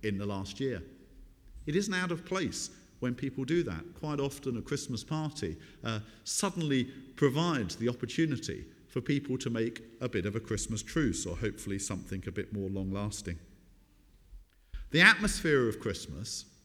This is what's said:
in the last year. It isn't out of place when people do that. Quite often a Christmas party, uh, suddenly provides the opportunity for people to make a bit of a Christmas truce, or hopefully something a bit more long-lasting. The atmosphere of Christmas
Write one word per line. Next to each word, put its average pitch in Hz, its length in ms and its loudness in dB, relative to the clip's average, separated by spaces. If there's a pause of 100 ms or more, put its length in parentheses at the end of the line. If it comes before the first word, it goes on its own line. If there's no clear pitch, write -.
in 104 140 2
the 101 80 0
last 98 360 -4
year. 120 200 0 (840)
It 151 100 0
isn't 202 180 4
out 180 180 2
of 170 140 -2
place 185 440 -2 (300)
when 123 160 0
people 135 280 -4
do 165 200 2
that. 85 200 -2 (160)
Quite 147 200 -2
often 135 380 -2
a 107 40 -4
Christmas 135 420 -4
party, 151 540 -2 (260)
uh, 113 160 -2 (240)
suddenly 156 640 2 (300)
provides 143 600 4
the 117 140 2
opportunity 123 760 -2 (220)
for 127 140 -2
people 139 380 0
to 117 100 -2
make 113 320 0 (200)
a 127 80 -2
bit 92 160 0
of 101 100 0
a 113 40 0
Christmas 107 420 -2
truce, 127 440 0
or 85 100 -2
hopefully 101 440 -2
something 95 480 -4
a 95 40 -6
bit 98 220 -6
more 98 160 -2
long-lasting. 98 680 -2 (1500)
The 156 100 6
atmosphere 185 680 8
of 104 120 0
Christmas - 640 -4 (200)